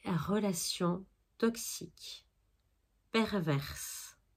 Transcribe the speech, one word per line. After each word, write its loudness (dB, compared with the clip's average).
relations 0
toxiques, -4
perverses, 0